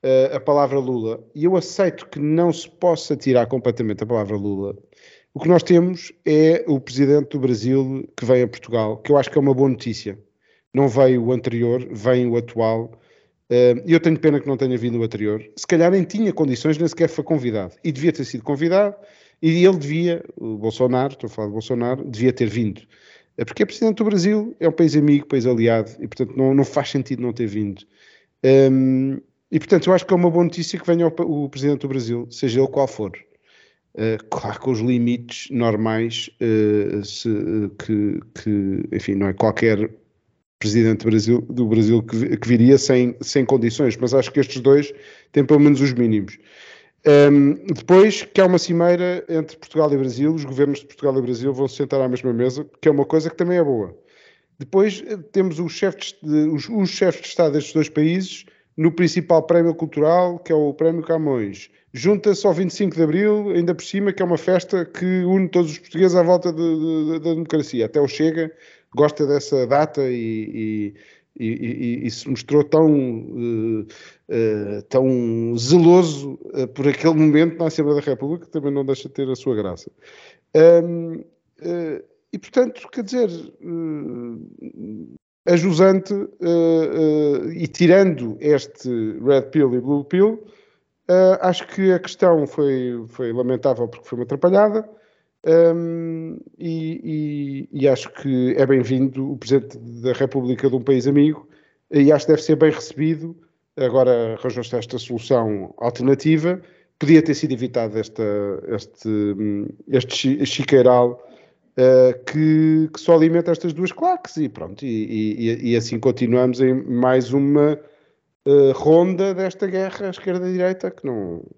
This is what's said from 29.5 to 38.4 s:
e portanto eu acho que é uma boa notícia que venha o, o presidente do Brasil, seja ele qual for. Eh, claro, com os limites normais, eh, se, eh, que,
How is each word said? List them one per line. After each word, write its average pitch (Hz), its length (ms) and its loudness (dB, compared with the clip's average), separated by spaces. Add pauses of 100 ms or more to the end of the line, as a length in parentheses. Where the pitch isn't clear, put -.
e 156 80 0
portanto 170 280 2
eu 180 60 6
acho 180 140 0
que 196 60 2
é 185 40 4
uma 175 140 2
boa 175 140 2
notícia 165 340 -8
que - 80 -12
venha 170 200 2
o, 165 360 -4
o 139 40 -6
presidente 139 340 -2
do 143 60 -8
Brasil, 120 440 -6
seja 123 300 -2
ele 135 80 2
qual 135 180 -2
for. 101 240 -8 (840)
Eh, 110 240 -4 (140)
claro, - 280 -8
com 131 120 -4
os 117 80 -2
limites 120 720 -2
normais, 113 880 -2
eh, 107 640 0
se, - 260 -10
eh, 104 480 -4
que, 104 420 -4 (220)